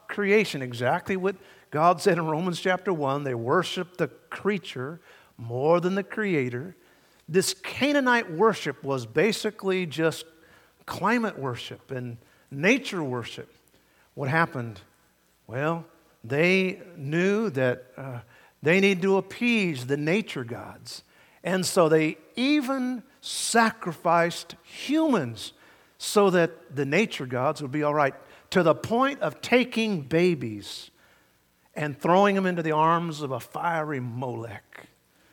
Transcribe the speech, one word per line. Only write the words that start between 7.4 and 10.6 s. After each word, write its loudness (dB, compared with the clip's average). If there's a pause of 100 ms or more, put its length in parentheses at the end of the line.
Canaanite 0
worship 0
was -2
basically 0
just -2 (580)